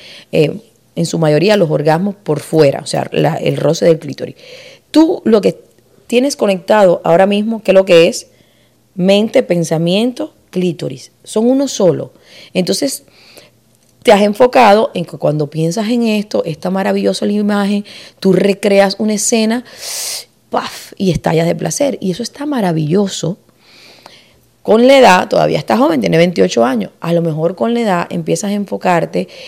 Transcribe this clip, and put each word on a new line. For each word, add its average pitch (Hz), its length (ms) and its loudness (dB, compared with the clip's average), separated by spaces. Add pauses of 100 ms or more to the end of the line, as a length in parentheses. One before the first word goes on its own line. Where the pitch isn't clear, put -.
(320)
eh, 160 260 0 (380)
en 165 100 -2
su 165 140 -6
mayoría 160 380 2
los 170 120 0
orgasmos 160 460 0
por - 240 -6
fuera, 156 440 2
o - 40 -12
sea, - 240 -4
la, 156 240 0
el - 220 -2
roce 147 280 0
del 160 140 4
clítoris. 139 360 -12 (560)
Tú 320 340 2
lo 220 160 2
que 185 160 -2 (500)
tienes 262 280 0
conectado 196 680 2
ahora 175 240 4
mismo, 208 360 -2
que 190 80 0
es 190 40 4
lo 190 100 4
que 170 220 6
es - 200 -6 (680)
mente, 202 480 2
pensamiento, 180 880 -2 (160)
clítoris, 156 600 -6 (120)
son 226 260 -2
uno 269 180 0
solo. 139 440 0 (420)
Entonces, 190 500 -4 (1000)
te 240 100 2
has 202 120 6
enfocado 220 720 4
en 175 100 -6
que - 120 -16
cuando 151 340 -2
piensas 170 380 -4
en 240 180 0
esto, 208 380 -2
esta 175 260 -6
maravillosa 196 560 -2
imagen, 208 580 -2 (340)
tú 190 140 2
recreas 196 640 2
una 214 140 -2
escena, 220 520 -2 (840)
¡paf!, - 480 -8
y 190 140 0
estallas 165 340 0
de 170 100 0
placer. 165 460 -4
Y 190 100 -4
eso 226 120 -8
está 285 240 -12
maravilloso. 180 920 -2 (1300)
Con 226 220 4
la 269 140 6
edad, 214 300 4
todavía 160 280 2
está 214 200 -2
joven, 285 240 0
tiene 170 160 0
veintiocho 185 480 2
años, 240 340 -4
a 170 140 -4
lo 170 80 0
mejor 165 340 -2
con 226 180 -2
la 233 60 -2
edad 185 300 -2
empiezas 165 420 -4
a - 20 -4
enfocarte 185 760 -2 (180)